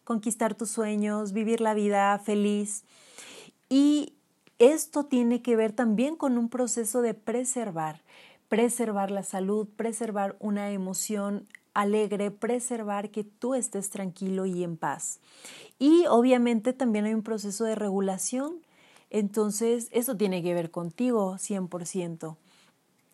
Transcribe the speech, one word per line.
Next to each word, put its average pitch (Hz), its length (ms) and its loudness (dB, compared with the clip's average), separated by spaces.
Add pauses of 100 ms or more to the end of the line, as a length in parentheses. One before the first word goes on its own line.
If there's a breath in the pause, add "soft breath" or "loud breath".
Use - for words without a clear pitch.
conquistar 226 520 -2
tus 220 160 -6
sueños, 208 600 -2
vivir 226 300 0
la 214 120 2
vida 202 460 4
feliz. 208 640 0 (840 loud breath)
Y 285 460 4 (440)
esto 294 460 6
tiene 240 360 2
que 240 140 2
ver 220 160 2
también 240 460 0
con 262 200 0
un 233 120 0
proceso 240 520 -2
de 226 120 0
preservar, 214 880 -4 (480 loud breath)
preservar 220 600 0
la 196 140 -4
salud, 202 540 -2
preservar 220 600 -4
una 202 320 -4
emoción 202 760 -4 (260)
alegre, 208 560 0
preservar 214 800 -4
que 208 140 -6
tú 240 320 -4
estés 202 340 -4
tranquilo 190 560 -4
y 175 200 -2
en 170 100 -6
paz. - 460 -6 (580 loud breath)
Y 320 300 6
obviamente 240 640 4
también 220 320 0
hay 220 80 0
un 220 100 -2
proceso 208 400 -4
de 220 120 0
regulación 208 880 -2 (520 soft breath)
entonces, 220 760 0
eso 240 260 -2
tiene 185 260 0
que 175 100 0
ver 170 180 -2
contigo, 190 680 -2
cien 185 320 -4
por 175 160 -8
ciento. 165 520 -6 (760 soft breath)